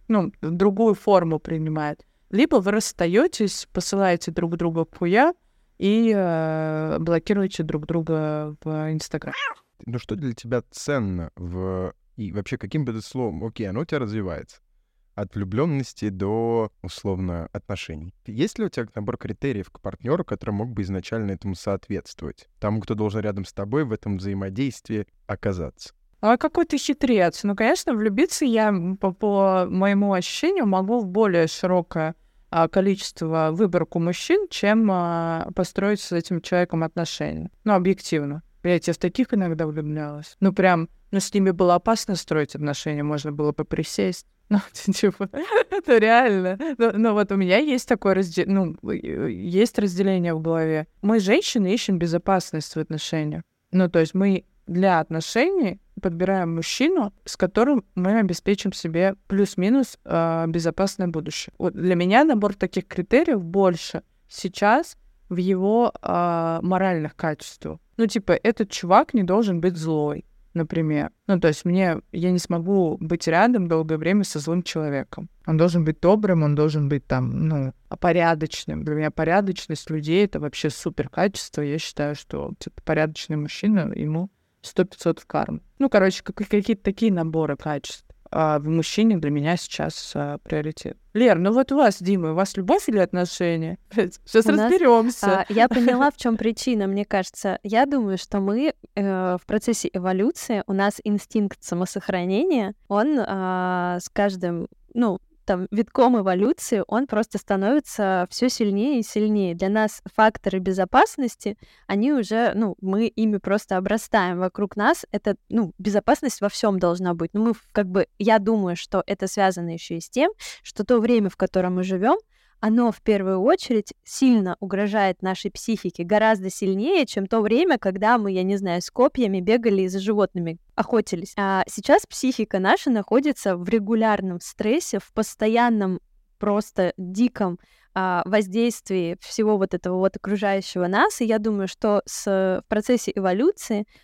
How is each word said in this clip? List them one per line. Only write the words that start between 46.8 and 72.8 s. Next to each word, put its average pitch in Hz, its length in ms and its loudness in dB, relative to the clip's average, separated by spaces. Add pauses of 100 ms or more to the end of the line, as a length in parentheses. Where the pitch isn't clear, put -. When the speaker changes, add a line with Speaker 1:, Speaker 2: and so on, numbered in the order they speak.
Speaker 1:
но 214 200 2
вот 208 180 2
у 196 40 0
меня 190 240 4
есть 285 280 0
такое 196 280 2
разде-, 180 320 0
ну, 190 280 0 (160)
э, - 400 -4
есть 180 460 0
разделение 185 560 0
в 160 80 -4
голове. 160 460 -2 (160)
Мы, 220 160 4
женщины, 202 520 2
ищем 202 280 0
безопасность 170 760 -2
в 160 40 -6
отношениях. 156 640 -6 (280)
Ну, 185 180 4
то 170 100 2
есть 160 160 2
мы 190 300 2 (200)
для 180 340 2
отношений 220 800 -2 (220)
подбираем 180 540 0
мужчину, 254 580 0 (120)
с - 100 -12
которым 226 480 2 (120)
мы 196 240 2
обеспечим 196 540 0
себе 180 420 0 (120)
плюс-минус, 202 800 0
а, 165 420 0
безопасное 170 600 -2
будущее. 156 500 -8
Вот - 160 -2
для 180 220 0
меня 190 280 4
набор 208 320 2
таких - 320 -4
критериев 247 560 2
больше 180 600 0 (260)
сейчас 208 680 0 (320)
в 180 100 -6
его, 196 540 2 (100)
а, 170 600 0
моральных 180 540 0
качествах. - 640 -8 (180)
Ну, 226 100 2
типа, 196 240 0
этот 214 400 2
чувак 190 420 4
не 214 100 2
должен 190 360 2
быть 175 160 0
злой, 156 480 -2 (300)
например. 156 560 -2 (180)
Ну, 185 120 4
то 170 100 4
есть - 160 -2
мне, 180 340 2 (120)
я 180 200 0
не 180 80 2
смогу 175 600 0